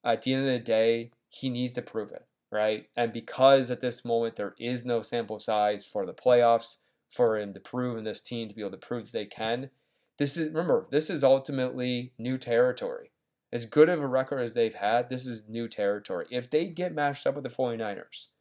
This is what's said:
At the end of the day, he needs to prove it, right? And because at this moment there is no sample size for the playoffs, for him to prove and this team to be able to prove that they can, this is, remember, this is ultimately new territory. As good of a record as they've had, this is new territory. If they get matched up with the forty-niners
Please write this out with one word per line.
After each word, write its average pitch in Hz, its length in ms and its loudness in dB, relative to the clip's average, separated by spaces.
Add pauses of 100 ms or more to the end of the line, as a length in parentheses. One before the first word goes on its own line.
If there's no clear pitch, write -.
At 113 200 0
the 131 100 0
end 135 140 0
of 131 60 2
the 123 60 0
day, 117 520 2 (180)
he - 200 -6
needs 123 240 -2
to 123 80 -4
prove 107 300 -8
it, - 140 -16 (260)
right? 107 440 0
And 120 180 0
because 131 580 4
at 120 80 -4
this 123 240 -4
moment 117 320 0
there 101 240 -6
is 120 240 -4
no 120 180 0
sample 110 380 -6
size 104 460 0
for 101 200 -4
the 87 80 -8
playoffs, 120 640 4 (320)
for 113 300 2
him 101 140 -6
to 92 80 -14
prove 123 360 -4
and 110 80 -8
this 110 140 -6
team 117 300 -8
to 101 40 -16
be 107 80 -10
able 101 100 -6
to 92 60 -12
prove 117 280 -6
that 113 120 -8
they 104 80 -4
can, 120 440 -4 (480)
this 143 180 4
is, 160 140 -2
remember, 156 420 0
this 156 180 0
is 139 140 0
ultimately 127 920 0
new 127 200 -4
territory. 120 760 0 (420)
As 117 120 -4
good 151 220 6
of 170 140 0
a 143 60 -4
record 131 340 -2
as 117 120 -6
they've 113 220 0
had, 117 340 0
this 127 160 -6
is 113 220 -10
new 117 220 -6
territory. 101 600 -2
If 123 200 -6
they 160 160 0
get 175 280 -6
matched 143 320 -2
up 139 100 2
with 139 100 -8
the 123 40 -8
forty-niners 113 800 -6 (120)